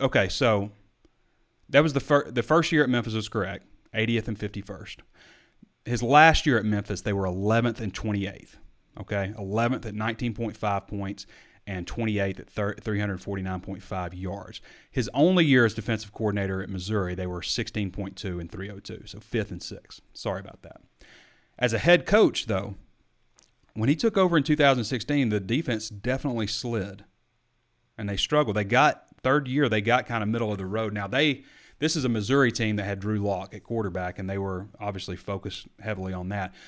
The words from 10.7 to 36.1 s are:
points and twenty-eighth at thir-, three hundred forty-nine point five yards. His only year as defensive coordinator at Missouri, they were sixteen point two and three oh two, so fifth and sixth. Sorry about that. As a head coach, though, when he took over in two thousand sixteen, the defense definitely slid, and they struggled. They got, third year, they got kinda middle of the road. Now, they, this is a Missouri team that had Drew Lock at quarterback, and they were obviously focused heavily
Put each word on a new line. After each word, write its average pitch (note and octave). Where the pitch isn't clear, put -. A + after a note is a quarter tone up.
points G2+
and F#2
twenty-eighth G2+
at -
thir-, G#2
three G#2
hundred G2
forty-nine F#2
point F#2+
five F2+
yards. F#2+
His A#2
only E3+
year B2+
as G#2+
defensive A2
coordinator G2
at G2
Missouri, F#2
they F#2
were F2
sixteen G#2+
point F#2+
two F#2
and E2+
three G2
oh G2
two, -
so -
fifth A2
and F2
sixth. -
Sorry F#2+
about -
that. -
As A#2+
a A2
head F3
coach, G#3
though, G2
when A2
he D#3
took A3
over F3+
in C#3
two D3+
thousand C3+
sixteen, C3
the G#2
defense A#2
definitely B2
slid, G2+
and G#2
they G2+
struggled. C3
They G#2
got, B2+
third C3+
year, C3+
they G#2+
got A#2
kinda A2+
middle A2+
of F#2+
the F#2+
road. G#2+
Now, G2+
they, C3+
this D#3+
is C3+
a B2
Missouri A#2
team A2
that G2+
had G2
Drew G#2+
Lock G2
at G#2
quarterback, F#2
and F#2+
they G2
were G2
obviously G2
focused G2
heavily F#2+